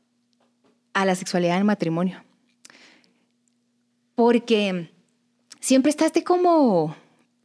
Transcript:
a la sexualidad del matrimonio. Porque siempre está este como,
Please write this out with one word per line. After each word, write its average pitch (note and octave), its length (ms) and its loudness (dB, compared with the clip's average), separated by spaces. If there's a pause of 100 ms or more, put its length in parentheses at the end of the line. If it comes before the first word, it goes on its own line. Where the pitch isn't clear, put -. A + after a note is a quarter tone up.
(920)
a G3 140 -2
la F#3 80 0
sexualidad F3 400 -4
del G3 100 -2
matrimonio. F3+ 580 -4 (1900)
Porque A3 760 0 (680)
siempre C4+ 300 2
está D4+ 160 0
este D#4+ 160 -2
como, D4+ 720 2 (500)